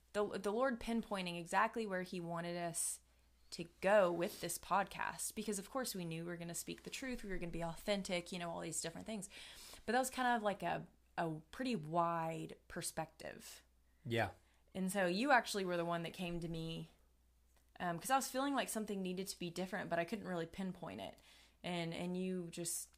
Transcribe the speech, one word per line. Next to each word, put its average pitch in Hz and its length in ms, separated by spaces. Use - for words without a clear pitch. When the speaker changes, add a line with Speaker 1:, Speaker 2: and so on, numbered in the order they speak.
Speaker 1:
the, 208 260
the 202 120
Lord 240 280
pinpointing 190 600
exactly 208 480
where 185 160
he 185 180
wanted 170 340
us 170 440
to 165 140
go 190 300
with 170 280
this 170 200
podcast. - 760
Because, 214 240
of 190 140
course, 262 240
we 180 100
knew 165 200
we 170 40
were 175 80
gonna 170 160
speak 170 300
the 185 80
truth. 254 320
We 202 80
were 180 80
gonna 170 120
be 165 120
authentic, 180 680
you 190 60
know, 170 140
all 175 100
these 165 200
different 175 260
things. 214 220
But 214 60
that 247 60
was 254 120
kind 247 260
of, 214 60
like, 202 180
a, 160 220
a 170 120
pretty 247 240
wide 165 760
perspective. - 960
Speaker 2:
Yeah. 113 220
Speaker 1:
And 185 180
so 196 140
you 202 260
actually 220 320
were 180 140
the 170 80
one 170 180
that 165 80
came 170 300
to 165 80
me, 160 400
um, 175 180
'cause 165 120
I 262 80
was 240 100
feeling 277 280
like 208 120
something 208 340
needed 185 280
to - 100
be 175 100
different, 180 400
but 170 100
I 170 40
couldn't 190 240
really 175 180
pinpoint 185 540
it. - 160
And, 170 300
and 175 240
you 185 340
just - 460